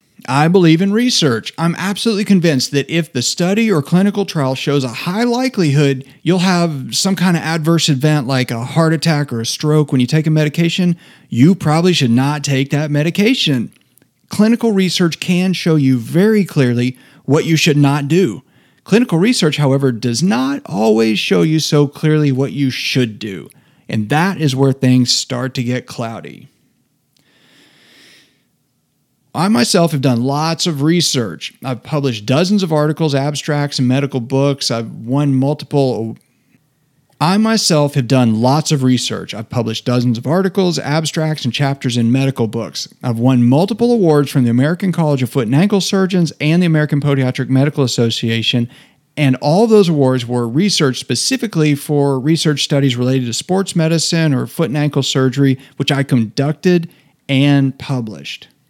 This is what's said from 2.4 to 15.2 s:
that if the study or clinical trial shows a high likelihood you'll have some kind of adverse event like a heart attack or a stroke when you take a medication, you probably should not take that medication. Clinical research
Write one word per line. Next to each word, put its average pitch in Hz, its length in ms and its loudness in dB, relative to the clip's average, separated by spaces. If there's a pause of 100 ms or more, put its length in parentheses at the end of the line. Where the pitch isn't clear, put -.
that 139 180 -4
if 165 240 -4
the - 100 -2
study 202 480 -2
or 160 120 2
clinical 196 420 0
trial 139 300 -4
shows 143 300 -2
a 127 40 -6
high 180 360 -6
likelihood 156 840 0 (160)
you'll 180 160 0
have 170 560 0
some 196 220 -2
kind 175 200 2
of 160 60 -4
adverse 160 480 0
event 147 360 0
like 127 240 -2
a 117 140 -6
heart 165 300 0
attack 147 380 -2
or 117 80 -4
a 113 60 -6
stroke 151 460 0
when 131 80 2
you 123 60 2
take 156 220 0
a - 20 2
medication, 165 640 0 (320)
you 135 260 6
probably 165 380 2
should 135 180 0
not 139 320 0
take 139 280 -2
that 147 200 -2
medication. 156 840 0 (560)
Clinical 226 440 2
research 185 480 0